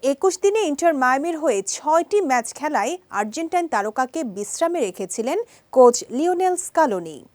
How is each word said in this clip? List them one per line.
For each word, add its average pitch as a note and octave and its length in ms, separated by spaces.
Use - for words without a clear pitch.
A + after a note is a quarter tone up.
একুশ F4+ 220
দিনে G#4 180
ইন্টার E4 300
মায়ামির C#4 420
হয়ে A#3 160
ছয়টি E4 440
ম্যাচ A#3+ 180
খেলায় C#4 340
আর্জেন্টাইন E4 540
তারকাকে A#3 460
বিশ্রামে E4 520
রেখেছিলেন A3 500
কোচ B3 220
লিওনেল F4+ 380
স্কালোনি। F3+ 520